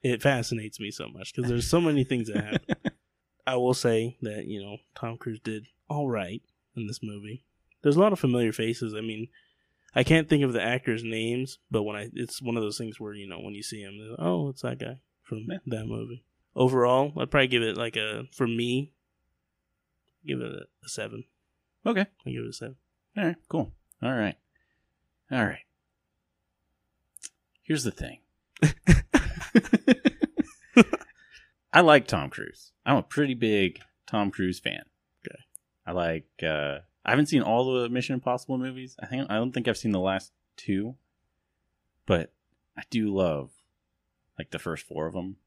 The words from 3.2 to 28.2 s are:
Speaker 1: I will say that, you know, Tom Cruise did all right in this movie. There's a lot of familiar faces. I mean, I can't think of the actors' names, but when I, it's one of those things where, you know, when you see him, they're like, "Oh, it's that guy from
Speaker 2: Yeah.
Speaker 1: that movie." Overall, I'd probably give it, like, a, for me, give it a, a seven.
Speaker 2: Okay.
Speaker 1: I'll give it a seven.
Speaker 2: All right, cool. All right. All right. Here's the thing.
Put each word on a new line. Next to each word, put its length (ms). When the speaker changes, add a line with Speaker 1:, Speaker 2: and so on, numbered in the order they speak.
Speaker 1:
I 100
will 180
say 480
that, 240
you 160
know, 140
Tom 240
Cruise 220
did 260
all 200
right 320
in 100
this 160
movie. 420
There's 140
a 40
lot 120
of 80
familiar 320
faces. 420
I 60
mean, 280
I 80
can't 240
think 160
of 80
the 100
actors' 400
names, 560
but 100
when 140
I, 180
it's 260
one 160
of 60
those 160
things 220
where, 140
you 120
know, 140
when 140
you 100
see 180
him, 160
they're 120
like, 100
"Oh, 300
it's 120
that 160
guy 220
from 260
Speaker 2:
Yeah. 160
Speaker 1:
that 200
movie." 360
Overall, 640
I'd 140
probably 160
give 160
it, 120
like, 200
a, 360
for 140
me, 460
give 160
it 120
a, 140
a 40
seven. 360
Speaker 2:
Okay. 200
Speaker 1:
I'll 60
give 120
it 60
a 20
seven. 240
Speaker 2:
All 80
right, 120
cool. 240
All 100
right. 240
All 120
right. 200
Here's 220
the 60
thing. 280